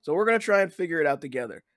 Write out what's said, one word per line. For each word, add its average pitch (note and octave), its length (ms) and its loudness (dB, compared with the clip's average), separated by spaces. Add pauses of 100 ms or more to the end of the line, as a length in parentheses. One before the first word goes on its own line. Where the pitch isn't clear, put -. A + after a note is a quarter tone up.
So D3 120 -4
we're F#3+ 100 2
gonna A3+ 140 4
try G#3 240 2
and F#3+ 100 0
figure E3 280 -4
it D3+ 60 4
out C#3 140 2
together. B2 420 -8 (140)